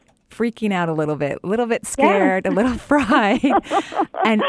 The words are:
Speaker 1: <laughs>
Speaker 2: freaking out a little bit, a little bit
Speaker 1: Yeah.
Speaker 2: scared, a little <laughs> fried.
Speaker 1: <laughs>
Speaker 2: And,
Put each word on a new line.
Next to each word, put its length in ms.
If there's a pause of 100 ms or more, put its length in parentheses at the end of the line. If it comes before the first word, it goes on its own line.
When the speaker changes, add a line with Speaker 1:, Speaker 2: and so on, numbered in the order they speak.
Speaker 1:
<laughs> 200
Speaker 2:
freaking 420
out 180
a 40
little 220
bit, 280
a 40
little 180
bit 180
Speaker 1:
Yeah. 60
Speaker 2:
scared, 560
a 60
little 260
<laughs> 0
fried. 640
Speaker 1:
<laughs> 100 (720)
Speaker 2:
And, 240